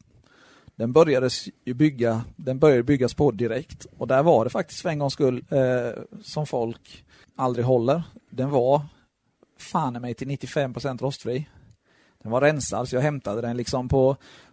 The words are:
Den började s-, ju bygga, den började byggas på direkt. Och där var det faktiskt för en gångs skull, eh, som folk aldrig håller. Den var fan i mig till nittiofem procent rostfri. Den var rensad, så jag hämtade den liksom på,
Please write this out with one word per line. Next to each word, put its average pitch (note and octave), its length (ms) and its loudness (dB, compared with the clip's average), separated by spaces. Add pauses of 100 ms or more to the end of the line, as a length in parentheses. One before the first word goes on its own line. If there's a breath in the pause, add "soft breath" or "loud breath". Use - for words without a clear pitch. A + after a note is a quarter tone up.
(760 soft breath)
Den A#2 180 -4
började C3+ 340 4
s-, - 200 -4 (180)
ju B2+ 80 -4
bygga, A#2+ 500 0 (120)
den C3 240 -6
började C#3 240 6
byggas B2+ 300 2
på D3 180 2
direkt. A2+ 540 -6 (120)
Och C3 100 -6
där C3 160 2
var D3 200 6
det - 60 -2
faktiskt - 320 -6
för - 80 -4
en D3+ 100 -4
gångs C#3 140 -2
skull, B2+ 360 0
eh, B2+ 520 0 (220)
som D3+ 220 -8
folk - 600 -8 (300 soft breath)
aldrig B2 300 -2
håller. C3 380 2 (260)
Den B2+ 200 -4
var C#3 320 2 (760 loud breath)
fan C#3+ 380 -4
i A#2+ 40 -8
mig B2 140 -6
till B2+ 140 -8
nittiofem C3+ 460 -4
procent C3 280 -6
rostfri. C3+ 460 -4 (760 soft breath)
Den A2 80 -8
var B2 100 2
rensad, C3 480 0
så B2 60 -4
jag B2+ 60 2
hämtade C3 400 -2
den A#2+ 160 -4
liksom B2 320 -4
på, C3+ 260 4 (380 loud breath)